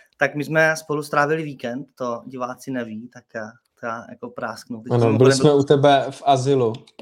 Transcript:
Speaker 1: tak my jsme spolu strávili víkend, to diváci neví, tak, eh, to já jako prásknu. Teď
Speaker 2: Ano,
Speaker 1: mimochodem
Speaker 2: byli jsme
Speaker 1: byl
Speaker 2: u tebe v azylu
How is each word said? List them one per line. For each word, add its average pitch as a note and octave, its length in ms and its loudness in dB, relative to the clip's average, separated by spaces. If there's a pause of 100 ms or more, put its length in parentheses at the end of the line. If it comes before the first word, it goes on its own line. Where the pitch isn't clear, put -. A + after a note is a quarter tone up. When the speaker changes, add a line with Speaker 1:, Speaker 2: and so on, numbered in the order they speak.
(180)
Speaker 1:
tak C#3 180 -2
my D3 80 -4
jsme D#3+ 340 2
spolu D3+ 260 -6
strávili D3 400 0
víkend, C3 520 -10
to A#2 300 -8
diváci B2+ 460 -10
neví, A#2 420 -8
tak, B2 100 -20 (120)
eh, A2+ 40 -6 (400)
to B2 60 -14
já A2+ 240 -8
jako A#2+ 200 -16
prásknu. A2+ 540 -12
Teď A#2+ 80 -6
Speaker 2:
Ano, A#2+ 80 2
Speaker 1:
mimochodem A2+ 180 4
Speaker 2:
byli B2+ 160 6
jsme C3+ 160 4
Speaker 1:
byl C#3+ 100 4
Speaker 2:
u C#3 40 2
tebe C#3 460 4
v - 160 -16
azylu C3 480 2 (280)